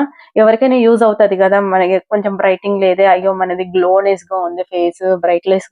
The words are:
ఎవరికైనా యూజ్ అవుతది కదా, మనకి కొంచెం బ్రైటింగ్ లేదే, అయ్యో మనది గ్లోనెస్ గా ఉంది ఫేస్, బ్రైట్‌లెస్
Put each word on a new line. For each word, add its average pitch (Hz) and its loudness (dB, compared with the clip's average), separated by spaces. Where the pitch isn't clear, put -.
ఎవరికైనా 226 2
యూజ్ 226 4
అవుతది 208 2
కదా, 190 2
మనకి 185 0
కొంచెం 208 -4
బ్రైటింగ్ 196 -2
లేదే, 185 2
అయ్యో 185 0
మనది 185 -4
గ్లోనెస్ 190 0
గా 190 -4
ఉంది 175 -8
ఫేస్, 175 -4
బ్రైట్‌లెస్ 180 -2